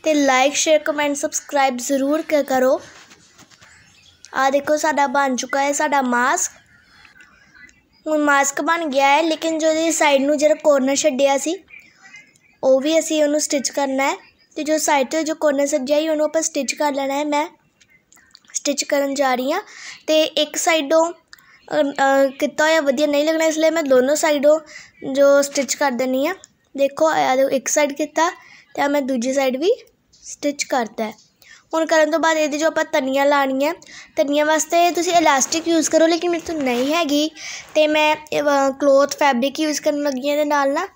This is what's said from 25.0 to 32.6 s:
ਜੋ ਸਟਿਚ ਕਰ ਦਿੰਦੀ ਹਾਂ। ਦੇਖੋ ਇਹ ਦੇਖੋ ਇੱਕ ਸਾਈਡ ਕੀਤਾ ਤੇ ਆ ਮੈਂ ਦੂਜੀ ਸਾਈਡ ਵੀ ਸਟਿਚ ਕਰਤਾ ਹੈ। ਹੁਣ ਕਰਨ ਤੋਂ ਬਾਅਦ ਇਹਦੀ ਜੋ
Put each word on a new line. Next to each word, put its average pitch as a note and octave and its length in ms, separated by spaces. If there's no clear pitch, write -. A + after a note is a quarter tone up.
ਜੋ C#4 300
ਸਟਿਚ C#4+ 320
ਕਰ C#4 160
ਦਿੰਦੀ C4 360
ਹਾਂ। F#4 80
ਦੇਖੋ C#4 360
ਇਹ C4+ 240
ਦੇਖੋ C4+ 140
ਇੱਕ C4 180
ਸਾਈਡ D4 240
ਕੀਤਾ D#4 380
ਤੇ - 80
ਆ C#4+ 60
ਮੈਂ C#4+ 140
ਦੂਜੀ B3+ 300
ਸਾਈਡ C4 240
ਵੀ E4 140
ਸਟਿਚ - 520
ਕਰਤਾ A3+ 400
ਹੈ। G#3+ 80
ਹੁਣ D#4+ 120
ਕਰਨ D#4 240
ਤੋਂ D#4+ 80
ਬਾਅਦ D#4+ 180
ਇਹਦੀ D4+ 220
ਜੋ D#4+ 80